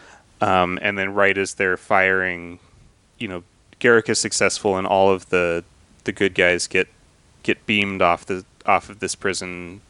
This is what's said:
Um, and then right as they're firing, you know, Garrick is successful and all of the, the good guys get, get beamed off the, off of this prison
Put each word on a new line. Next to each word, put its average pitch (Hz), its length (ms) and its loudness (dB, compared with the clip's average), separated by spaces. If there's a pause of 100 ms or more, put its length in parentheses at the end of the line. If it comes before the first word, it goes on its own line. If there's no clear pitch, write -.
(400)
Um, 92 420 0
and 101 160 -4
then 98 160 -6
right 98 240 2
as 98 180 -4
they're 92 220 -2
firing, 92 840 0 (600)
you 117 80 -8
know, 90 160 -10 (360)
Garrick 117 300 4
is 110 100 0
successful 98 580 0
and 95 100 -4
all 98 240 4
of 92 180 -2
the, 85 340 0 (400)
the - 80 -6
good 98 220 -2
guys 90 340 2
get, 92 200 -2 (560)
get - 220 -2
beamed 98 360 0
off 87 240 2
the, 95 200 -8 (200)
off 95 240 0
of 104 100 -20
this - 160 -6
prison 90 760 -8